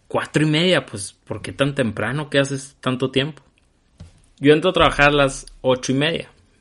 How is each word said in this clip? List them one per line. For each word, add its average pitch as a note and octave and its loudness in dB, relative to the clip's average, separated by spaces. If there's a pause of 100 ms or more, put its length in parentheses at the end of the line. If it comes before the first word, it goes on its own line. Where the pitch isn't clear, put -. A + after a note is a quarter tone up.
cuatro C#3+ -2
y D#3 0
media, D#3+ 0
pues, - -14
¿por A2 -12
qué A2+ -12
tan C#3 -2
temprano? B2 -4
¿Qué C#3+ 2
haces C3+ -4
tanto B2+ -4
tiempo?". C#3 -4 (960)
Yo C#3+ 6
entro D#3 2
a - -6
trabajar D3 4
a D3 4
las C#3 0 (140)
ocho B2+ 0
y C3 2
media, D#3 -4 (300)